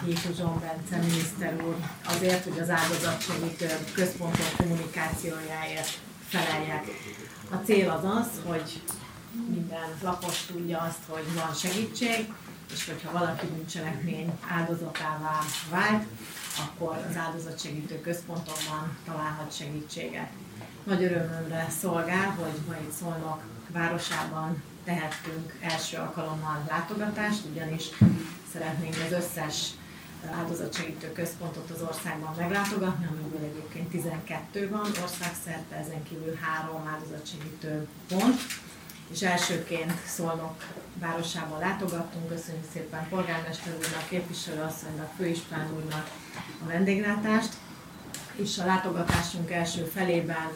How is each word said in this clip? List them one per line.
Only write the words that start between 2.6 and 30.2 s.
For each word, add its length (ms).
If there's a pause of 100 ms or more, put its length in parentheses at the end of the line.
áldozatsegítő 960 (280)
központok 600
kommunikációjáért 1400 (180)
feleljek. 680 (680)
A 60
cél 340
az 140
az, 400
hogy 380 (680)
minden 400 (140)
lakos 440
tudja 320
azt, 280
hogy 280
van 200
segítség, 800 (400)
és 140
hogyha 260
valaki 340
bűncselekmény 880 (160)
áldozatává 880 (320)
vált, 340 (540)
akkor 520
az 60
áldozatsegítő 840
központokban 1040
találhat 520
segítséget. 720 (540)
Nagy 180
örömömre 640 (140)
szolgál, 500
hogy 360
ma 160
itt 100
Szolnok 500 (260)
városában 920 (220)
tehettünk 760
első 360
alkalommal 720
látogatást, 840
ugyanis 340 (680)
szeretnénk 420 (120)
az 60
összes 580 (680)